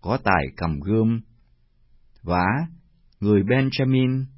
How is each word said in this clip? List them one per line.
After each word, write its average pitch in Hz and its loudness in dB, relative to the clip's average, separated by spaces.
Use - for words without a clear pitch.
có 110 -2
tài 90 2
cầm 80 -4
gươm. 110 0
Và 87 -2
người 104 4
Benjamin 131 0